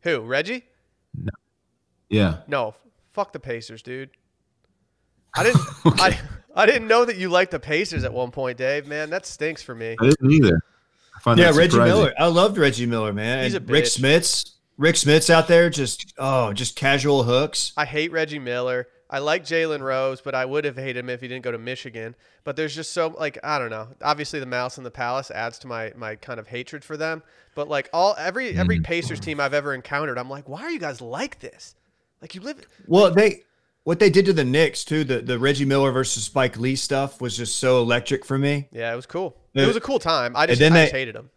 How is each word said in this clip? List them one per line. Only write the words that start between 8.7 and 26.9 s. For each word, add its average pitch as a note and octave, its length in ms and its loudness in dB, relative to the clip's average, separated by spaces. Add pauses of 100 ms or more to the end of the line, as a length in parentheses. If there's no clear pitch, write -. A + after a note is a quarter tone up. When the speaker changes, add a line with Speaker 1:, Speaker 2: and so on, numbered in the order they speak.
Speaker 1:
Man, D3+ 240 -8
that F3+ 160 -8
stinks D#3 360 -8
for B2+ 120 -14
me. A2+ 240 -10
Speaker 2:
I A2+ 60 0
didn't C3+ 260 6
either. A2 300 6 (560)
I - 40 -20
find A#2 180 4
Speaker 3:
Yeah, F3 120 8
Speaker 2:
that D3 80 6
Speaker 3:
Reggie E3+ 140 6
Speaker 2:
surprising. A#2+ 240 6
Speaker 3:
Miller. G#3+ 200 4
I D3+ 100 2
loved F#3 300 4
Reggie B2+ 300 2
Miller, A2 260 -2
man. A2+ 300 -4
Speaker 1:
He's B2+ 120 -2
Speaker 3:
And - 140 -8
Speaker 1:
a - 40 -2
Speaker 3:
Rick - 120 4
Speaker 1:
bitch. A#2+ 140 -2
Speaker 3:
Smits. D3 520 0 (260)
Rick D3+ 180 2
Smits D3+ 360 4
out E3 180 6
there E3+ 220 6
just, C#3 480 -6
oh, C3 340 0
just A2+ 240 -6
casual C#3 480 2
hooks. B2+ 520 0
Speaker 1:
I D3+ 80 0
hate D3+ 280 -4
Reggie D#3 260 -4
Miller. B2 480 -4 (240)
I C#3 80 -6
like D#3 260 -2
Jalen D#3+ 360 -2
Rose, C3 400 -4
but C#3 140 -10
I C3 100 -2
would C#3+ 200 -4
have C#3 120 -6
hated C3 200 -8
him B2 120 -10
if A#2+ 120 -8
he B2+ 80 -14
didn't B2+ 160 -12
go B2 80 -6
to A#2 60 -8
Michigan. A#2 580 -12 (280)
But C#3 120 -10
there's D3+ 180 -6
just D#3 180 -12
so, D#3+ 260 -2
like, D3 260 -6
I D3 140 -2
don't A#2+ 120 -6
know. A2 180 -12 (140)
Obviously, D3 380 -4
the C3 60 -10
Mouse B2+ 300 -6
and C3+ 80 -18
the A#2+ 60 -12
Palace C3 400 -6
adds A#2 300 -8
to C3 80 -20
my, A2+ 280 -10
my G#2+ 200 -12
kind A#2 240 -14
of G#2 80 -18
hatred B2+ 360 -12
for D#3 120 -12